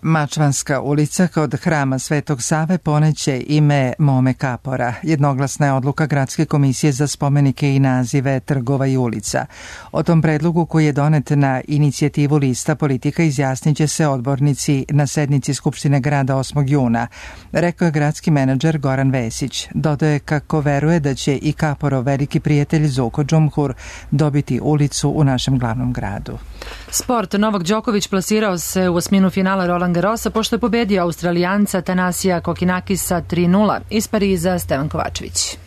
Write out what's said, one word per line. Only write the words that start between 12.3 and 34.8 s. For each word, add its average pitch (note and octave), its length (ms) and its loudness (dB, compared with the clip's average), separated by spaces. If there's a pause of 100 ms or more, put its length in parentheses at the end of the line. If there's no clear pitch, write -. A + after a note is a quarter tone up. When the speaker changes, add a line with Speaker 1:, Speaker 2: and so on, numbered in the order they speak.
Speaker 1:
Lista C#3 380 0
politika, C#3+ 480 -2
izjasnit C#3 540 0
će D#3 100 2
se D#3 200 0
odbornici C#3 800 0
na C#3+ 180 2
sednici C#3+ 460 0
Skupštine C#3 460 0
grada C#3 360 0
osmog C3+ 340 -2
juna, A#2+ 380 2 (440)
rekao E3+ 340 0
je E3+ 60 2
gradski D3+ 400 0
menadžer C#3 460 2
Goran C3+ 340 0
Vesić. B2 640 -4
Dodao D3+ 360 0
je D3 100 2
kako D3+ 400 -2
veruje D3 400 2
da C#3 160 -2
će C#3 200 -2
i D3+ 180 -2
Kaporov C#3 500 -2
veliki C#3 360 0
prijatelj D3+ 480 2
Zuko C3 360 0
Džumhur D3 500 2 (380)
dobiti C#3+ 520 0
ulicu D3 460 2
u D#3 140 2
našem C3 360 2
glavnom B2 340 -2
gradu. A2+ 440 -8 (540)
Speaker 2:
Sport. A3+ 420 -2
Novak G#3 300 0
Đoković G#3 440 0
plasirao G3+ 500 0
se F#3 320 0
u E3+ 60 0
osminu F#3+ 340 2
finala F#3+ 380 0
Roland F3 340 0
Rosa, A3 280 0
pošto A3 260 -2
je G3+ 40 0
pobedio G#3 440 2
Australijanca F3 760 0
Tanasija F3+ 600 0
Kokinakisa F3+ 800 -2
tri F3 260 0
nula. F#3 320 4 (100)
Iz G#3+ 180 -2
Pariza, F#3 520 0
Stevan E3 300 -2